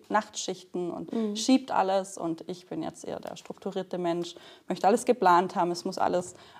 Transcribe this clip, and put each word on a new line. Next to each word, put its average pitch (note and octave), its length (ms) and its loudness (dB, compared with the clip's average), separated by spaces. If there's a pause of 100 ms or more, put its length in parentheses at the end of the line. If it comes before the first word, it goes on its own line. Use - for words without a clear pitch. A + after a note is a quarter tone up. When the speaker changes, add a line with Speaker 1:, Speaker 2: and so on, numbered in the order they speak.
Speaker 1:
Nachtschichten F#3 840 -4
und - 220 -8
Speaker 2:
Mhm. A3 240 -2
Speaker 1:
schiebt B3+ 340 2
alles. F#3+ 480 0
Und E3 300 -4
ich F3+ 180 -10
bin E3 160 -8
jetzt - 220 -10
eher - 160 -8
der - 160 -10
strukturierte F#3 600 -8
Mensch, F3 380 -2 (320)
möchte F#3 220 2
alles A#3 160 4
geplant F3+ 500 4
haben, F3 160 2
es E3+ 140 -6
muss F#3 140 -6
alles F3+ 360 0 (260)